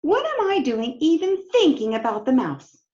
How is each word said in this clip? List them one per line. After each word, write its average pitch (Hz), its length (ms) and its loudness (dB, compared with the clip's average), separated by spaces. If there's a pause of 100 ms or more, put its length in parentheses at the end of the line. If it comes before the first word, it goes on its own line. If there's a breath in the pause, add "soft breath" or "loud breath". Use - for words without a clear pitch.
what 427 240 0
am 508 260 -2
I 392 100 0
doing 240 400 -4
even 339 360 2 (160)
thinking 294 420 2
about 220 300 -4
the 262 80 0
mouse? 175 460 -2 (160)